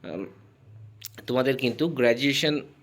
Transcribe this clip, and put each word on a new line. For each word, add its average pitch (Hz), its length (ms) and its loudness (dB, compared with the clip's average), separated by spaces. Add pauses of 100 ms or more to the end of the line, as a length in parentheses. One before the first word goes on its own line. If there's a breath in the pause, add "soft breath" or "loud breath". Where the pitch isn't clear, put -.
আম, 87 220 -8 (1000)
তোমাদের 127 300 2
কিন্তু 127 300 0
গ্র্যাজুয়েশন 139 760 2 (220)